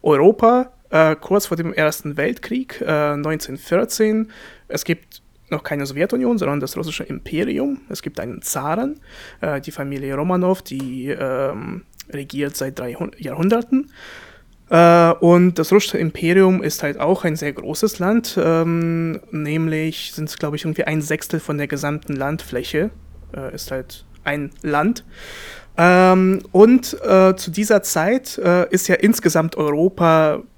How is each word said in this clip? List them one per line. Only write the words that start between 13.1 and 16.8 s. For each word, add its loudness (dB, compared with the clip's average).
Jahrhunderten. -2
Äh, 8
und 6
das -2
russische 2
Imperium 2
ist -6